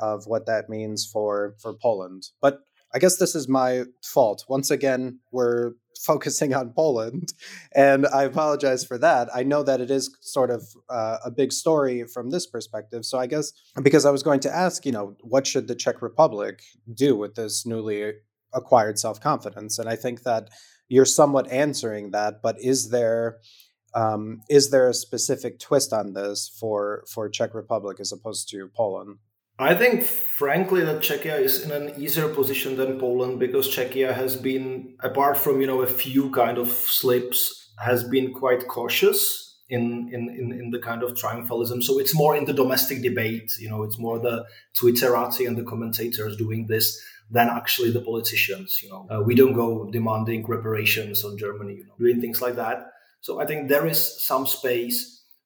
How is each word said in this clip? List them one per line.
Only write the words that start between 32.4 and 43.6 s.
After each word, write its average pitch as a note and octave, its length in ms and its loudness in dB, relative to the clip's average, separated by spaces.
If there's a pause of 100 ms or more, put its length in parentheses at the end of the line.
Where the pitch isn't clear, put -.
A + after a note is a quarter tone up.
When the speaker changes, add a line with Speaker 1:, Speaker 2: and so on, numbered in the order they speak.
Speaker 2:
than C3 240 -2
Poland B2+ 400 0
because C3 280 0
Czechia B2+ 460 -2
has C3 220 -2
been, C3 640 -4
apart C#3 360 2
from, C3+ 240 2
you C3+ 60 2
know, B2+ 160 0
a B2+ 40 2
few C3+ 440 0
kind B2 280 2
of A#2+ 100 -2
slips, - 1120 -2
has A#2 260 0
been C3 280 0
quite B2 360 0
cautious - 1000 0
in, A#2+ 440 -2
in, A#2+ 180 -6
in, A#2+ 220 -8
in A#2+ 180 -10
the A#2+ 80 -4
kind A#2 240 -6
of A#2+ 120 -4
triumphalism. A#2 680 -4
So C3+ 160 2
it's C#3 160 0
more D3+ 220 4
in C#3+ 80 -2
the C#3+ 80 -2
domestic C3 500 0
debate, A2+ 560 -2
you A2 100 -12